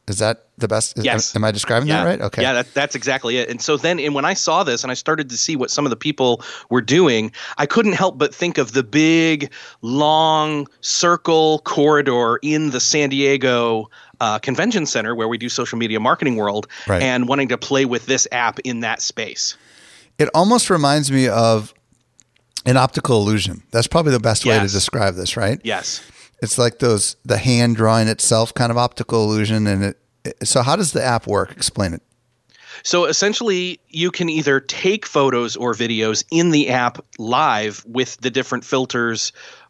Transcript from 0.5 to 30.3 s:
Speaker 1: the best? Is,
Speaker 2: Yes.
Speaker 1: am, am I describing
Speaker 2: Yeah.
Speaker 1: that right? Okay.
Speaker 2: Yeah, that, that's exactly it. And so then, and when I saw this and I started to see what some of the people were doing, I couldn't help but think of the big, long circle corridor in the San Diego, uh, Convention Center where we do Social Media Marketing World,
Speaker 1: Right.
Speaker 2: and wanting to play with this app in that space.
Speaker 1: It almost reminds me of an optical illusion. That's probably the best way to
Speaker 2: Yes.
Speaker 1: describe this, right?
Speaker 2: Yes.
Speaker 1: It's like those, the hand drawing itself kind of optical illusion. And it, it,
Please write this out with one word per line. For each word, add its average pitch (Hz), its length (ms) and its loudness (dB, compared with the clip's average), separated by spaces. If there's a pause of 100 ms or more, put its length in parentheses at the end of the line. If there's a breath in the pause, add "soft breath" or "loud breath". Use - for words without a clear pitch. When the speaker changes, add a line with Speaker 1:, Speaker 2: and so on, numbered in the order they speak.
Speaker 1:
the 113 120 -2
best? 110 280 -2
Is, 110 60 -4
Speaker 2:
Yes. 110 320 -2
Speaker 1:
am, 107 80 0
am 110 60 2
I - 20 2
describing 117 380 0
Speaker 2:
Yeah. - 160 0
Speaker 1:
that 170 40 2
right? - 120 -2
Okay. 104 200 -4
Speaker 2:
Yeah, 127 120 0
that, 123 200 -2
that's 143 220 -2
exactly 127 420 -2
it. 120 120 -2
And 120 120 -8
so 151 140 0
then, 165 240 0
and 147 160 -2
when 139 80 -2
I 175 100 2
saw 180 300 0
this 120 200 -2
and 131 60 -6
I 127 40 -4
started 151 360 -4
to 117 80 -10
see 160 200 -2
what 123 120 -2
some 147 160 0
of 139 40 0
the 113 80 -4
people 131 440 0 (280 loud breath)
were 127 100 2
doing, 120 540 4 (240 loud breath)
I 147 80 0
couldn't 208 260 2
help 185 260 0
but 143 160 0
think 170 240 -4
of 120 140 0
the 131 120 0
big, 156 680 2 (300 loud breath)
long 151 840 0 (140)
circle 160 800 2
corridor 135 800 2
in 151 280 0
the 135 100 -2
San 147 300 0
Diego, 127 800 0 (320 loud breath)
uh, 107 180 0
Convention 165 460 -2
Center 117 280 -2
where 113 140 -2
we 117 100 -4
do 120 120 -8
Social 117 280 -6
Media 110 220 -2
Marketing 127 380 0
World, 104 300 -2 (200 loud breath)
Speaker 1:
Right. 92 140 2
Speaker 2:
and 127 260 0
wanting 139 220 0
to 120 80 -2
play 139 260 0
with 120 220 -2
this 127 260 0
app 120 280 -2
in 123 200 -6
that 110 220 -4
space. - 560 -8 (600 loud breath)
Speaker 1:
It 147 160 2
almost 208 360 2
reminds 147 420 2
me 131 160 4
of 113 460 2 (920)
an 127 100 4
optical 127 460 2
illusion. 101 500 -2
That's 117 160 2
probably 160 240 2
the 123 80 2
best 110 260 0
way 117 100 4
to 104 80 2
Speaker 2:
Yes. 98 100 -2
Speaker 1:
describe 98 420 0
this, 90 220 -6
right? 113 260 -2
Speaker 2:
Yes. 101 380 -6 (400 loud breath)
Speaker 1:
It's - 160 -2
like 120 220 -2
those, 113 440 0
the 120 140 -2
hand 120 400 2
drawing 110 320 2
itself 113 440 0
kind 120 180 0
of 120 60 -2
optical 120 460 0
illusion. 107 440 0
And 98 180 0
it, - 120 -6 (280)
it, - 200 -10